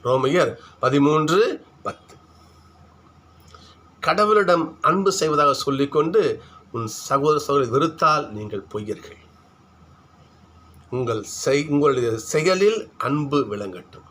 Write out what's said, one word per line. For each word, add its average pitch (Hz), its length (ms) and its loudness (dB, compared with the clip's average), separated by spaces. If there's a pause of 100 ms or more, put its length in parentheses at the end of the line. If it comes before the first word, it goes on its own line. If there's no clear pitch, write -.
ரோமையர் 135 480 2 (280)
பதிமூன்று 151 600 2 (440)
பத்து. - 300 -14 (1900)
கடவுளிடம் 180 640 4 (160)
அன்பு 185 300 2
செய்வதாக 147 420 2
சொல்லிக்கொண்டு 147 680 0 (500)
உன் 113 160 -6 (100)
சகோதர 143 420 0
சகோதரி 139 320 0
வெறுத்தால் 151 600 0
நீங்கள் 104 400 -10
பொய்யர்கள். 107 480 -10 (1700)
உங்கள் 117 320 -4 (120)
செய்-, 147 360 0
உங்களுடைய 139 480 2
செயலில் 185 600 0 (180)
அன்பு 143 480 -2
விளங்கட்டும். 101 640 -12